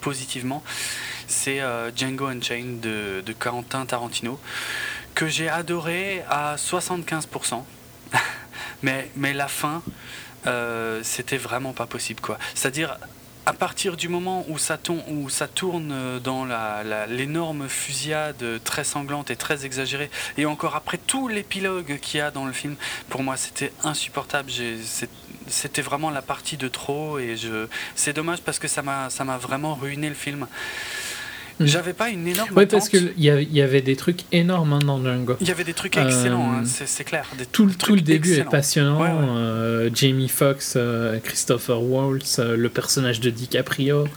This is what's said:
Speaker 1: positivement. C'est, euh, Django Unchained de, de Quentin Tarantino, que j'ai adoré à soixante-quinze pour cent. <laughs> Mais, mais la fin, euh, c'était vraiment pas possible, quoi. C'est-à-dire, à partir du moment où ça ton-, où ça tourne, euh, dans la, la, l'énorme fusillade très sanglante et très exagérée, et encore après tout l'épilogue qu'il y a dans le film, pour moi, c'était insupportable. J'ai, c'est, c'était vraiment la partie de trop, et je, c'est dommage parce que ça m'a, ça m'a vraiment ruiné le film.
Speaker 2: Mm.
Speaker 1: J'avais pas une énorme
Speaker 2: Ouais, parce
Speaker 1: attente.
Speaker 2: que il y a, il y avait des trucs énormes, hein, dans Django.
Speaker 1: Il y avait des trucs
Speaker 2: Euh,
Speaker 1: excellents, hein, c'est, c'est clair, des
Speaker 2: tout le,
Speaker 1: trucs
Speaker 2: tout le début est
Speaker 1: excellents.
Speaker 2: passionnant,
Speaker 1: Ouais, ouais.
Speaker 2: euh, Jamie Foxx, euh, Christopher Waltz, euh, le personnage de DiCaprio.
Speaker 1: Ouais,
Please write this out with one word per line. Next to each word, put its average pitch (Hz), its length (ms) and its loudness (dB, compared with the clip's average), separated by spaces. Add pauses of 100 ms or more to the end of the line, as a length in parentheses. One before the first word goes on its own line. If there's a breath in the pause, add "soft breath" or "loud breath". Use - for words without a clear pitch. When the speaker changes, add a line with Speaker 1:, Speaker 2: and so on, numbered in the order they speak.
Speaker 1:
positivement. 131 600 -4 (640 loud breath)
C'est, 139 340 0
euh, 120 340 -2
Django 131 320 -2
Unchained 120 540 -4
de, 104 400 -2
de 104 140 -6
Quentin 123 500 -4
Tarantino, 120 560 -4 (760 loud breath)
que 160 140 0
j'ai 160 220 0
adoré 170 800 -2
à 147 260 0
soixante-quinze 170 680 -2
pour - 180 -6
cent. 117 220 -4 (460)
<laughs> - 720 -4
Mais, 135 320 -2
mais 139 200 0
la 139 140 -2
fin, 156 340 -4 (640 loud breath)
euh, 117 560 -2
c'était - 340 -4
vraiment 127 380 -4
pas 120 100 -4
possible, 113 380 -6
quoi. 107 160 -4 (160 loud breath)
C'est-à-dire, 143 420 -2 (480)
à 156 80 2
partir 180 460 -2
du 170 100 -4
moment 180 400 -2
où 156 80 -4
ça 151 220 0
ton-, 170 320 -2
où 147 180 -4
ça 147 200 -2
tourne, 170 440 -2
euh, 127 260 -4
dans 131 280 -2
la, 110 360 -2
la, 107 240 -2
l'énorme 143 600 -2
fusillade 143 760 -4 (220)
très - 200 -2
sanglante 143 460 -4
et 120 60 -4
très 139 300 -2
exagérée, 135 440 -4 (280 loud breath)
et 147 80 4
encore 151 300 -2
après - 200 -4
tout 262 320 0
l'épilogue 190 720 -4
qu'il - 180 -4
y 147 40 2
a 147 80 -2
dans 139 160 -6
le 131 60 -4
film, 143 240 -6 (340 loud breath)
pour 131 120 -2
moi, 131 140 -2
c'était - 360 -4 (120)
insupportable. 147 680 -2
J'ai, 117 320 -4
c'est, 113 280 -6 (360)
c'était 139 360 -2
vraiment 143 280 -2
la 139 120 -4
partie - 340 -6
de 131 120 -2
trop, 147 500 -4
et 117 180 -4
je, 110 300 -4 (300 loud breath)
c'est 147 180 0
dommage 165 260 -2
parce - 180 -2
que 156 100 -4
ça 147 120 0
m'a, 135 300 -2
ça - 140 -4
m'a 131 120 -2
vraiment 135 380 -2
ruiné 143 340 -4
le 147 60 -6
film. 143 320 -6 (1120 loud breath)
Speaker 2:
Mm. 156 80 6
Speaker 1:
J'avais 165 260 4
pas 220 160 0
une 175 180 -2
énorme 196 300 2
Speaker 2:
Ouais, 196 80 10
parce 202 240 6
Speaker 1:
attente. 196 140 8
Speaker 2:
que 175 160 2
il 160 40 4
y 147 60 8
a, 147 100 8
il 147 140 2
y 147 80 6
avait 139 220 6
des 135 120 4
trucs 175 260 0 (120)
énormes, 170 400 6
hein, 143 60 6
dans 143 260 4
Django. 123 380 2
Speaker 1:
Il 180 40 2
y 185 40 4
avait 175 140 0
des 165 100 -4
trucs 185 240 -4
Speaker 2:
Euh, 139 80 8
Speaker 1:
excellents, 123 480 4
hein, 120 100 2
c'est, 123 240 -2
c'est - 160 -2
clair, 151 220 -4 (100)
des 127 80 -6
Speaker 2:
tout 214 220 6
le, 190 80 6
Speaker 1:
trucs - 120 0
Speaker 2:
tout 214 100 8
le 190 40 8
début 156 280 6
est 180 40 8
Speaker 1:
excellents. 147 180 4
Speaker 2:
passionnant, 147 520 6
Speaker 1:
Ouais, 170 80 6
ouais. 165 40 4 (220)
Speaker 2:
euh, 113 560 2
Jamie 131 380 4
Foxx, 139 460 2
euh, 117 460 2
Christopher 120 600 2
Waltz, 135 560 2
euh, 117 180 2
le 117 140 4
personnage 123 500 2
de 123 80 2
DiCaprio. 131 760 2
Speaker 1:
Ouais, 147 120 0